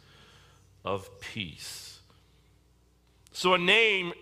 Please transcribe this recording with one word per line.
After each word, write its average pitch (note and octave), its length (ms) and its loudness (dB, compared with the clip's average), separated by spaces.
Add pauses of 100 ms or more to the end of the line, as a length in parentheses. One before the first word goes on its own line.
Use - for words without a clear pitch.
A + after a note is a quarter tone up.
(840)
of F#2+ 380 -8
Peace." - 800 -14 (1300)
So F#3 220 2
a F3+ 40 6
name F#3+ 540 2 (100)